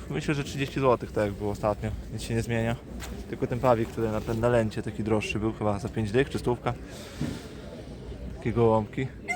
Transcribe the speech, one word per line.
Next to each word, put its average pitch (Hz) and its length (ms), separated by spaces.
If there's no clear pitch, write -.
myślę, 151 240
że 139 100
trzydzieści 139 360
złotych, 117 320
tak 107 120
jak 101 100
było 104 160
ostatnio. 104 400
Nic 110 100
się 117 120
nie 113 80
zmienia. 117 340
Tylko 127 160
ten 123 140
pawik, 117 280
który 113 240
na, 107 80
ten 113 200
na 117 80
lęcie 113 340
taki 107 220
droższy 107 340
był, 107 140
chyba 104 260
za 104 100
pięć 107 240
dych 135 180
czy - 80
stówka. 120 360
Takie 117 160
gołąbki. 110 540